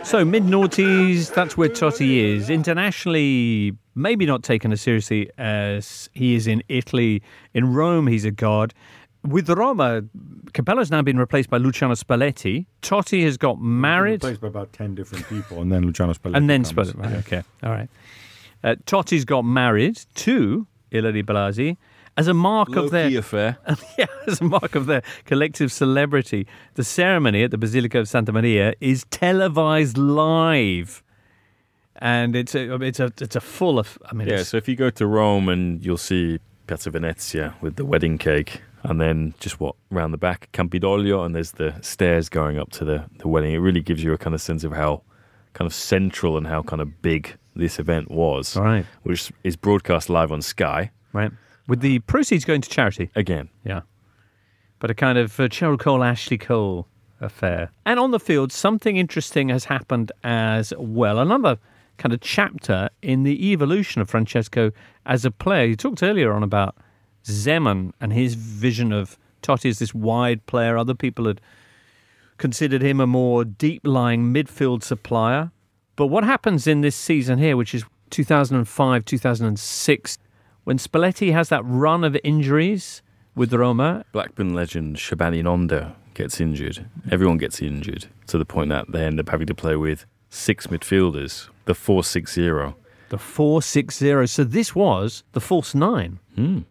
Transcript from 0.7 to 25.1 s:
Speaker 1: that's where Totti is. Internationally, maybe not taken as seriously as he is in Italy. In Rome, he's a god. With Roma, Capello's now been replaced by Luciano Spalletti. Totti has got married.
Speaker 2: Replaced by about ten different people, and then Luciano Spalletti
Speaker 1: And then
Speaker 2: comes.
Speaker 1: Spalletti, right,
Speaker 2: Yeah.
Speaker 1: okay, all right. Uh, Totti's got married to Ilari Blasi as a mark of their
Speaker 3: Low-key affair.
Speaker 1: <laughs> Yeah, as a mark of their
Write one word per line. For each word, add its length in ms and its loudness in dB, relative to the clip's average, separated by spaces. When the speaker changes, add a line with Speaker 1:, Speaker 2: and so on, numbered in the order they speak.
Speaker 1:
that's 240 0
where 120 4
Totti 500 2
is. 300 0
Internationally, 1200 0
maybe 300 0
not 180 0
taken 280 0
as 100 -2
seriously 560 0
as 760 -4
he 220 2
is 120 0
in 220 2
Italy. 520 0
In 200 2
Rome, 340 2
he's 180 2
a 60 0
god. 420 0
With 260 0
Roma, 540 2
Capello's 380 0
now 100 2
been 180 2
replaced 300 0
by 80 0
Luciano 380 2
Spalletti. 720 -2
Totti 420 0
has 140 2
got 240 0
married. 640 2
Speaker 2:
Replaced 180 -6
by 60 -6
about 260 -10
ten 220 -8
different 320 -10
people, 340 -8
and 100 0
then 140 4
Luciano 280 0
Spalletti 240 -4
Speaker 1:
And 120 4
then 140 4
Speaker 2:
comes. 300 -2
Speaker 1:
Spalletti, 100 -12
right, 80 -4
Speaker 2:
Yeah. 80 -4
Speaker 1:
okay, 240 -4
all 80 -2
right. 180 -6
Uh, 120 2
Totti's 400 0
got 180 0
married 560 2
to 520 0
Ilari 320 0
Blasi 540 0
as 120 2
a 60 2
mark 420 2
of 140 0
their 160 0
Speaker 3:
Low-key 120 2
affair. 400 -2
Speaker 1:
<laughs> 320 -6
Yeah, 60 4
as 160 -4
a 40 -2
mark 300 0
of 120 0
their 160 0